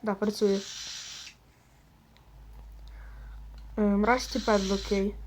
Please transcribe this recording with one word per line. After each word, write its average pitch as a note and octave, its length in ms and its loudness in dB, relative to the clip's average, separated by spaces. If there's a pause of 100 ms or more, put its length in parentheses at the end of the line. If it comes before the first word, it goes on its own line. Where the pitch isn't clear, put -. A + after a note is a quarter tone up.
Да, G#3+ 120 0
працює. G#3 460 2 (3250)
Ем, G#3 280 6
Расті B3+ 340 4
Педло, G3+ 360 4
окей. G3 400 0 (120)